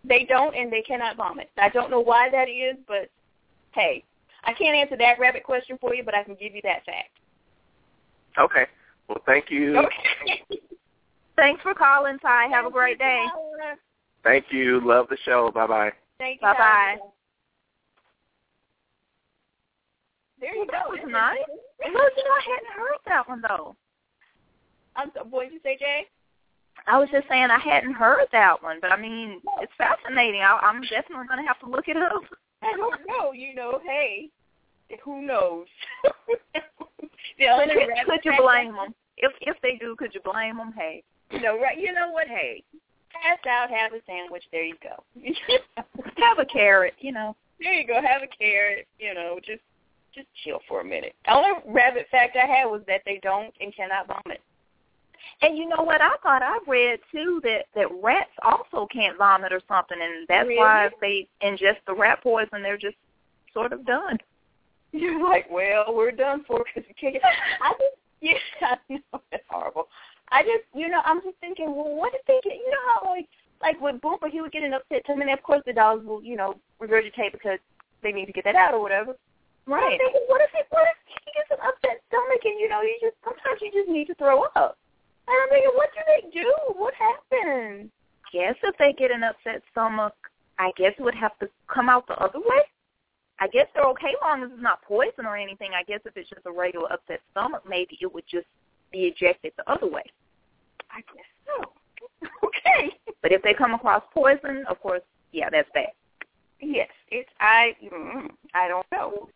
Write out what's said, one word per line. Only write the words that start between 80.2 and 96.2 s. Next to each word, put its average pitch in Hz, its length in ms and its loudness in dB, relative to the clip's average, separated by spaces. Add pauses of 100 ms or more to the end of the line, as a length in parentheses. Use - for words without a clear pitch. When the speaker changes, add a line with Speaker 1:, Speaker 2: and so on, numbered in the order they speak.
Speaker 1:
what 539 160 4
if 605 80 2
he, 659 80 -6 (120)
what 640 200 4
if 640 60 -6 (100)
he - 320 -18
gets 605 160 -6
an 539 80 -6
upset 508 460 -4
stomach 480 360 0
and, 427 140 -2
you 427 100 0
know, 427 140 -2
you 453 180 -2
just, 453 220 -2
sometimes 466 400 -6
you 415 80 -8
just 403 180 0
need 302 200 -2
to 349 80 -8
throw 277 260 4 (140)
up. - 200 2 (520)
And 508 120 2
I'm 523 100 0
thinking, 539 260 6
what 587 180 2
do 622 60 -12 (100)
they 349 320 2
do? 494 100 2 (220)
What 427 240 -4
happens? 262 920 -2 (420)
Speaker 3:
Guess 180 320 -2
if 392 140 -2
they 285 140 6
get 254 200 0
an 240 100 -2
upset 226 480 -6
stomach, 214 440 -2 (440)
I 185 180 0
guess 190 220 2
it - 40 -12
would 233 120 0
have 220 240 -4
to 202 100 -8 (240)
come 247 160 2
out 247 200 2
the - 120 -8
other 190 200 -2
way. 508 220 4 (800)
I 196 60 -2
guess 240 260 2
they're 285 100 4
okay 269 280 0 (100)
long 285 200 0
as 247 100 -10
it's 240 100 -20
not 208 200 0
poison 247 420 -2
or 208 100 -6
anything. 196 400 -10
I 180 100 -2
guess 208 200 -10
if 226 100 -20
it's 180 140 -16